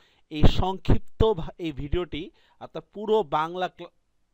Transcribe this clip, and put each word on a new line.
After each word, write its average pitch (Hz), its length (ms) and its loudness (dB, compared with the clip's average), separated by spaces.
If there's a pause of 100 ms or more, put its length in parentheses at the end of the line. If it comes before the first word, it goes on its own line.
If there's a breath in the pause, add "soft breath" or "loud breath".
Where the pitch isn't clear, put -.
(300 soft breath)
এই 151 120 -2
সংক্ষিপ্ত - 880 4
ভা-, 165 260 -6
এই 165 140 -6
ভিডিওটি 151 580 -6 (300 soft breath)
আপনার 160 220 -14 (100)
পুরো 214 300 0
বাংলা 165 460 -4
ক্লা-, 170 220 -16 (440)